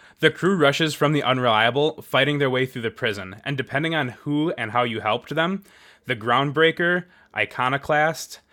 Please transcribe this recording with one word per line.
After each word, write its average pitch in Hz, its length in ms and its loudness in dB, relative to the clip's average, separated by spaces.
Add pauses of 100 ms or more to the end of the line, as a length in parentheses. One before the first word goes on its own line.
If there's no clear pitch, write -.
(200)
the 156 120 4
crew 190 260 0
rushes 147 380 2
from 151 180 2
the 143 80 0
Unreliable, 123 800 2
fighting 143 380 0
their 139 100 2
way 127 160 0
through 127 160 -8
the 113 80 -2
prison, 101 460 -6 (100)
and 139 100 -4
depending 143 380 -4
on 139 160 -2
who 147 480 -4
and 113 140 -6
how 120 100 2
you 113 180 -2
helped 113 360 -4
them, 185 280 -2 (440)
the 160 80 -4
Groundbreaker, 156 920 2 (300)
Iconoclast, 139 1040 -2 (140)